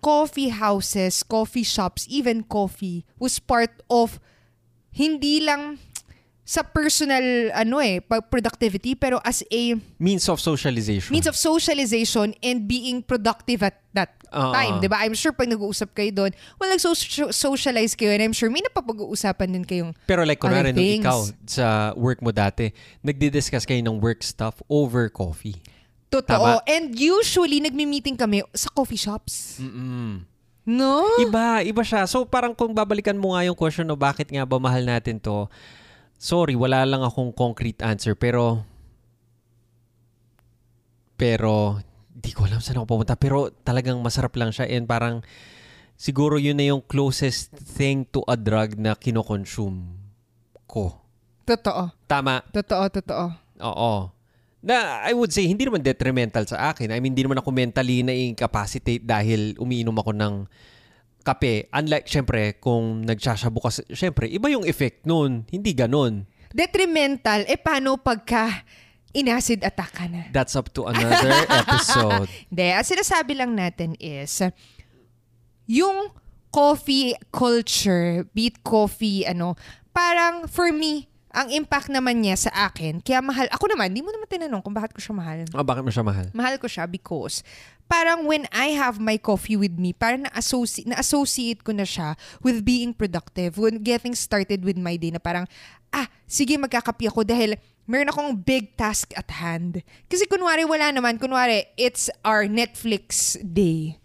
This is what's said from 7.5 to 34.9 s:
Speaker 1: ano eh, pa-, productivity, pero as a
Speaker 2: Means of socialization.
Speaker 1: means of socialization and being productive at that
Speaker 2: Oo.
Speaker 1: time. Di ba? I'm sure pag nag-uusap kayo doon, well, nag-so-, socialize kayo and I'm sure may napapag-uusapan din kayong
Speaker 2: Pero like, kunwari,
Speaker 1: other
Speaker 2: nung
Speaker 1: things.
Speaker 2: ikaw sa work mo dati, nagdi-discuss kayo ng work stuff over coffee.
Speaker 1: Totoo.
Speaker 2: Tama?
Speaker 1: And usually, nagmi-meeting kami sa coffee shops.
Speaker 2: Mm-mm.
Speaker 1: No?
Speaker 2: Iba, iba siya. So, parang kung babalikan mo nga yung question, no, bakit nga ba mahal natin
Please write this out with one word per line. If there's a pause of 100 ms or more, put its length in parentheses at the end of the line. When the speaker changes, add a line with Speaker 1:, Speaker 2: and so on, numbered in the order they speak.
Speaker 1:
ano
eh,
pa-,
productivity,
pero
as
a (160)
Speaker 2:
Means
of
socialization.
Speaker 1:
means
of
socialization
and
being
productive
at (160)
that (160)
Speaker 2:
Oo.
Speaker 1:
time.
Di
ba?
I'm
sure
pag
nag-uusap
kayo
doon, (240)
well,
nag-so-,
socialize
kayo
and
I'm
sure
may
napapag-uusapan
din
kayong (120)
Speaker 2:
Pero
like,
kunwari,
Speaker 1:
other
Speaker 2:
nung
Speaker 1:
things.
Speaker 2:
ikaw (280)
sa
work
mo
dati, (320)
nagdi-discuss
kayo
ng
work
stuff
over
coffee. (500)
Speaker 1:
Totoo.
Speaker 2:
Tama?
Speaker 1:
And
usually,
nagmi-meeting
kami
sa
coffee
shops.
Speaker 2:
Mm-mm. (400)
Speaker 1:
No?
Speaker 2:
Iba,
iba
siya.
So,
parang
kung
babalikan
mo
nga
yung
question,
no,
bakit
nga
ba
mahal
natin